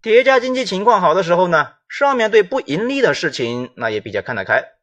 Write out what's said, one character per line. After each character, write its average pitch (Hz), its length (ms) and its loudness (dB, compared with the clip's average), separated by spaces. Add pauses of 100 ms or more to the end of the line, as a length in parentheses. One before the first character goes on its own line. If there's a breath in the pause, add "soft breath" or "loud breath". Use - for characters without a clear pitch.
叠 226 220 4
加 262 160 4
经 254 160 -4
济 254 100 -2
情 190 200 -4
况 214 160 4
好 165 140 2
的 185 100 0
时 170 100 2
候 180 140 2
呢， 156 260 0 (140)
上 277 280 0
面 220 140 0
对 214 140 4
不 247 160 -6
盈 202 280 -4
利 277 140 -4
的 156 120 2
事 139 180 -4
情 123 420 -6
那 113 160 -4
也 107 100 -4
比 104 120 -14
较 98 100 -4
看 120 140 -8
得 98 80 -6
开 120 180 0 (200)